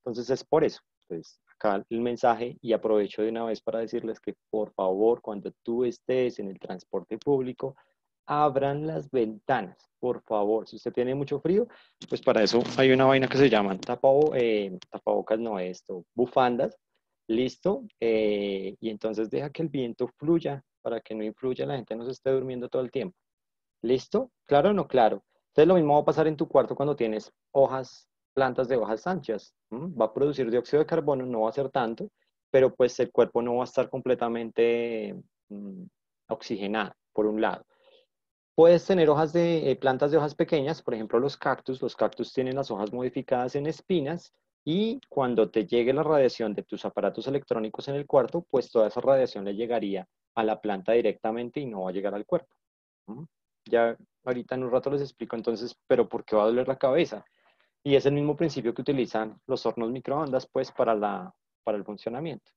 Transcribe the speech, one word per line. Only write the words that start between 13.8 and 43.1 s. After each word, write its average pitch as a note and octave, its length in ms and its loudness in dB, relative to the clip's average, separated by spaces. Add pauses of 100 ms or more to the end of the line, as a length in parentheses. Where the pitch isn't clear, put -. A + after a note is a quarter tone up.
tapaboca-, C3+ 580 2
eh, G#2 400 0 (120)
tapabocas, G#2+ 480 -2
no A2+ 200 -4
esto, F2+ 460 -8 (100)
bufandas, B2 640 0 (540)
¿Listo? C3 520 -2 (140)
Eh, G#2 800 -2
y A2+ 120 -6
entonces A2 400 -4
deja C#3 180 -4
que D3 140 -8
el D#3+ 80 -4
viento B2+ 360 -6 (120)
fluya D3+ 440 -2 (200)
para A2+ 180 -6
que - 140 -14
no G#2+ 100 -6
influya, B2+ 400 -6
la C#3+ 120 -6
gente A2+ 200 -8
no A#2 80 -10
se B2+ 60 -8
esté C3 200 -4
durmiendo B2+ 380 -4
todo C3 140 -2
el B2 80 -6
tiempo. G#2+ 260 -6 (680)
¿Listo? C3+ 480 0 (140)
¿Claro C#3+ 260 4
o - 40 2
no F3+ 120 -2
claro? G#2+ 380 2 (220)
Entonces D3+ 200 6
lo F#3 100 6
mismo D3+ 180 4
va D3 60 6
a D3 40 -2
pasar D#3 220 2
en D#3 100 0
tu D#3+ 100 -4
cuarto B2+ 300 2
cuando C#3+ 180 0
tienes A2 380 -4 (200)
hojas, C3 540 2 (280)
plantas C3 340 0
de C3 80 0
hojas G#2+ 300 -2
anchas, C#3 480 -6 (160)
¿m? D3+ 280 -8
Va A3 80 2
a - 60 -4
producir C3+ 380 0
dióxido A#2+ 300 0
de D3+ 60 2
carbono, D3 380 -2
no A#2+ 180 -2
va A2 60 2
a A2 40 -4
ser C3+ 180 -4
tanto, A#2 400 -4 (400)
pero C3 240 6
pues B2 260 2
el A#2+ 100 0
cuerpo A#2+ 300 2
no A#2+ 160 -2
va B2 60 0
a - 20 0
estar B2 240 -2
completamente, A#2 1300 -2 (340)
mm, G2+ 360 -14 (440)
oxigenado, G2+ 640 -4 (220)
por G#2+ 120 2
un G#2+ 140 -2
lado. G2 240 -2 (880)
Puedes E3+ 300 8
tener F3 240 4
hojas D3+ 240 4
de, E3 380 2
eh, B2+ 60 2
plantas C3+ 340 0
de D#3 80 4
hojas D3 160 0
pequeñas, D#3 480 0
por B2+ 100 -4
ejemplo A2 260 0
los C3+ 200 0
cactus. C3 420 -4
Los B2 160 -6
cactus A2 380 -2
tienen C3 220 -2
las C3+ 140 -4
hojas G#2 220 -4
modificadas B2 600 -4